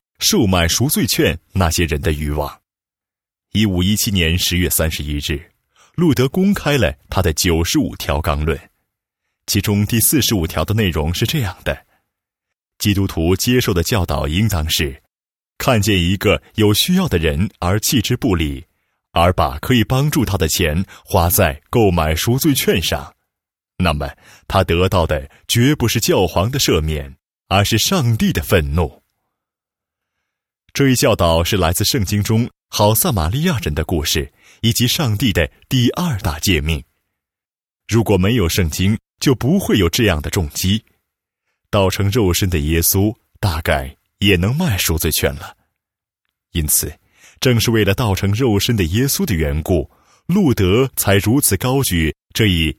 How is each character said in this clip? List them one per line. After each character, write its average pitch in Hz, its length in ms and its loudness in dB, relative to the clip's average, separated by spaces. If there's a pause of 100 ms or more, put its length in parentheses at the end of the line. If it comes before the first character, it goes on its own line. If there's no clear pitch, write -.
(200)
售 160 260 2
卖 92 200 2
赎 117 220 0
罪 202 180 0
券 110 320 0 (140)
那 90 180 0
些 87 160 0
人 76 140 -2
的 78 140 -2
欲 76 160 -4
望。 73 320 -6 (920)
一 107 140 2
五 90 180 2
一 104 140 2
七 - 140 -4
年 85 260 2
十 - 200 -2
月 87 120 2
三 80 200 0
十 76 140 -6
一 73 140 -6
日， 71 340 -8 (440)
路 160 180 2
德 131 160 0
公 190 240 2
开 147 240 0
了 82 160 0 (160)
他 95 120 0
的 85 120 0
九 85 300 0
十 156 160 0
五 - 160 -2
条 73 260 -2
纲 76 240 -2
论， 76 120 -2 (920)
其 104 120 0
中 104 260 2
第 113 140 -2
四 131 220 2
十 - 140 0
五 82 100 0
条 - 180 -4
的 92 100 -2
内 107 160 0
容 80 240 -2
是 - 120 -2
这 156 140 -2
样 95 240 -6
的 - 220 -6 (920)
：“基 104 160 0
督 98 140 0
徒 85 280 0
接 123 240 2
受 117 140 0
的 85 80 2
教 92 240 -2
导 71 220 -4
应 95 200 0
当 80 220 -2
是， 69 320 -4 (560)
看 117 240 2
见 98 200 2
一 90 160 0
个 95 240 0 (140)
有 104 180 4
需 180 220 0
要 185 120 0
的 95 100 0
人 80 320 0 (100)
而 92 200 -2
弃 - 220 0
之 120 160 -4
不 101 180 0
理， 71 300 -4 (460)
而 87 200 4
把 73 280 -2
可 - 140 -2
以 113 120 2
帮 139 260 0
助 120 140 0
他 101 120 -2
的 80 120 0
钱 80 360 0 (200)
花 85 240 2
在 78 400 0
购 110 200 4
买 80 240 0
赎 117 240 0
罪 147 160 2
券 131 300 0
上， - 320 -6 (600)
那 85 160 0
么 71 180 -6 (380)
他 95 160 2
得 87 240 2
到 85 180 2
的 69 240 -4 (160)
绝 123 260 2
不 120 140 0
是 110 140 -2
教 113 260 2
皇 127 240 0
的 139 80 -4
赦 95 220 2
免， 73 340 -6 (320)
而 98 160 4
是 110 140 0
上 120 400 0
帝 - 160 0
的 90 100 -4
愤 76 300 0
怒。” 80 280 -2 (1700)
这 135 160 2
一 123 60 4
教 117 200 2
导 82 260 2
是 95 140 -2
来 85 160 2
自 101 140 -2
圣 127 180 0
经 104 180 -2
中 113 280 0 (180)
好 107 260 2
撒 180 160 0
玛 87 200 0
利 139 140 -2
亚 170 160 0
人 78 140 -4
的 76 120 -2
故 78 180 -2
事， - 300 -4 (260)
以 113 140 0
及 120 120 0
上 117 320 -2
帝 113 140 0
的 82 180 0 (200)
第 120 220 2
二 160 260 -4
大 80 220 -4
诫 82 200 0
命。 76 240 -2 (1040)
如 110 160 2
果 98 140 2
没 98 180 0
有 87 140 2
圣 87 200 -2
经， 95 300 -2 (220)
就 143 120 2
不 139 240 0
会 185 200 0
有 90 100 2
这 113 180 0
样 80 160 0
的 78 80 -8
重 78 200 -2
击。 - 340 -2 (840)
道 95 200 2
成 98 200 -2
肉 95 240 2
身 98 160 -2
的 87 100 0
耶 80 220 0
稣 101 340 0 (240)
大 82 220 -4
概 71 340 -2 (240)
也 98 160 4
能 95 180 0
卖 151 240 -2
赎 80 200 -2
罪 80 120 -4
券 71 260 -4
了。 - 200 -16 (960)
因 80 160 -2
此， - 260 -2 (460)
正 123 180 2
是 113 140 0
为 110 140 2
了 98 80 2
道 107 200 0
成 98 200 0
肉 110 260 2
身 120 160 0
的 101 80 0
耶 107 240 0
稣 196 180 -2
的 107 80 -2
缘 78 300 -2
故， 87 260 0 (360)
路 170 280 2
德 107 440 2
才 101 180 2
如 107 240 2
此 - 160 0
高 - 280 0
举 80 300 0 (200)
这 110 140 2
一 80 320 0